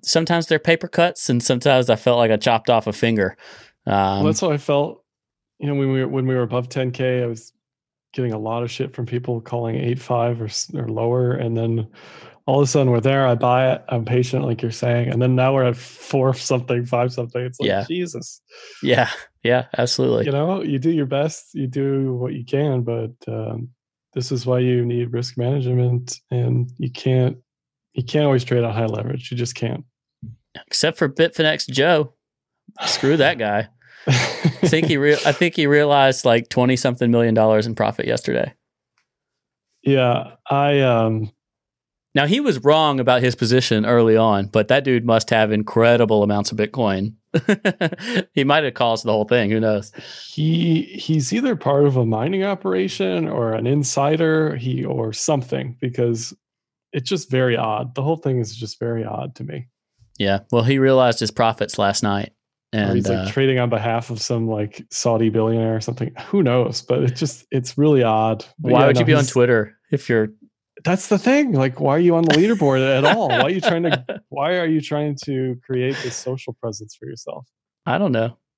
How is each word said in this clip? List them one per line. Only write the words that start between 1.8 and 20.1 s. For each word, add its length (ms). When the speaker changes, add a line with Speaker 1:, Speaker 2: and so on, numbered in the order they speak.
Speaker 1:
I 60
felt 220
like 140
I 60
chopped 320
off 180
a 60
finger. 440
Um, 100
Speaker 2:
Well, 300
that's 160
how 100
I 60
felt, 460
you 80
know, 80
when 180
we 80
were, 60
when 200
we 80
were 60
above 260
ten 240
K, 320
I 40
was 260
getting 200
a 60
lot 240
of 80
shit 240
from 100
people 340
calling 360
eight 260
five 400
or 40
s-, 280
or 160
lower, 440
and 220
then 320
all 140
of 40
a 40
sudden 240
we're 80
there, 260
I 100
buy 360
it, 160
I'm 160
patient, 400
like 180
you're 100
saying, 380
and 120
then 120
now 200
we're 100
at 140
four 560
something, 520
five 280
something. 280
It's 160
like, 120
Speaker 1:
Yeah. 180
Speaker 2:
Jesus. 540
Speaker 1:
Yeah, 280
yeah, 240
absolutely. 480